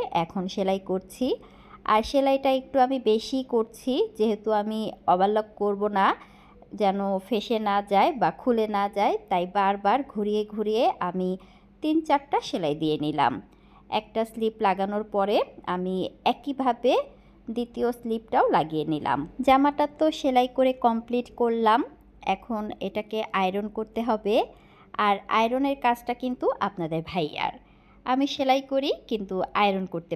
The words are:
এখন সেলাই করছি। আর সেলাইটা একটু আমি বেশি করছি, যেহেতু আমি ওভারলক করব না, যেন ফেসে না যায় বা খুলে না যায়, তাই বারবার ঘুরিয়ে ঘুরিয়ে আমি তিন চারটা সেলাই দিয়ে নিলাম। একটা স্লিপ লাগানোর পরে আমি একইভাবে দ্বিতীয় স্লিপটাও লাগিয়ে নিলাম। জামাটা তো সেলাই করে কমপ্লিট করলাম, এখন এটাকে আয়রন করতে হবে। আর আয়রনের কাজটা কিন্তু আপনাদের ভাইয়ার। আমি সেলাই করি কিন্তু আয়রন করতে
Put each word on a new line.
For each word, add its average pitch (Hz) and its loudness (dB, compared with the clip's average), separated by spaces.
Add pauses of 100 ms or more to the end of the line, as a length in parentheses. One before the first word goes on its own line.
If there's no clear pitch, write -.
(140)
এখন 175 -2
সেলাই 190 -2
করছি। 190 -4 (640)
আর 214 4 (100)
সেলাইটা 269 2 (100)
একটু 262 -4
আমি 262 4 (140)
বেশি 226 0 (140)
করছি, 226 -2 (220)
যেহেতু 208 0 (120)
আমি 220 -4 (280)
ওভারলক 208 2
করব 202 -2 (160)
না, 196 4 (680)
যেন 196 0 (280)
ফেসে 220 -2
না 208 0 (120)
যায় 202 4 (120)
বা 160 4
খুলে 220 0
না 202 0 (120)
যায়, 233 2 (120)
তাই 180 0
বারবার 202 2 (140)
ঘুরিয়ে 208 -2
ঘুরিয়ে 214 0 (240)
আমি 185 -2 (540)
তিন 311 2 (120)
চারটা 285 0
সেলাই 160 -2
দিয়ে 156 0
নিলাম। 147 2 (560)
একটা 220 -4
স্লিপ 220 -4
লাগানোর 202 0 (100)
পরে 202 2 (280)
আমি 185 -2 (300)
একইভাবে 262 0 (540)
দ্বিতীয় 240 -4
স্লিপটাও 233 -2 (100)
লাগিয়ে 156 0
নিলাম। 151 -2 (220)
জামাটা 285 4 (140)
তো 311 2
সেলাই 254 2
করে 262 4 (140)
কমপ্লিট 233 -2
করলাম, 226 4 (560)
এখন 214 -8 (160)
এটাকে 208 -6 (140)
আয়রন 190 0 (100)
করতে 220 -6
হবে। 214 0 (600)
আর 208 2 (140)
আয়রনের 262 0
কাজটা 240 0
কিন্তু 254 -4 (140)
আপনাদের 165 -4 (100)
ভাইয়ার। 160 -2 (520)
আমি 262 0
সেলাই 269 2 (100)
করি 269 0 (160)
কিন্তু 196 -4 (260)
আয়রন 190 2
করতে 170 -8